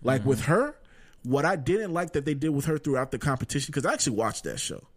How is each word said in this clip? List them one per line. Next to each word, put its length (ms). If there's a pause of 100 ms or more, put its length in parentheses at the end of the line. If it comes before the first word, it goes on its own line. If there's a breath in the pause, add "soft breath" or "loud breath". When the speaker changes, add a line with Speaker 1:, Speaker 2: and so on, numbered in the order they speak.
Speaker 1:
Like, 200
Speaker 2:
Mm-hmm. 80
Speaker 1:
with 120
her, 340 (480 loud breath)
what 220
I 100
didn't 380
like 200
that 120
they 80
did 160
with 160
her 120
throughout 340
the 80
competition, 520
'cause 140
I 80
actually 220
watched 300
that 140
show. 380